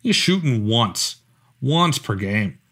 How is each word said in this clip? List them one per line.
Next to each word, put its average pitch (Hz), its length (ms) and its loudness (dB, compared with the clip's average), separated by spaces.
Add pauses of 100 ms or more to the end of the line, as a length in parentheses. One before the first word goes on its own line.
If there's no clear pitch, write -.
He's 226 140 0
shooting 147 500 0
once, 110 520 0 (420)
once 156 380 0
per - 180 -4
game. 98 440 -2 (120)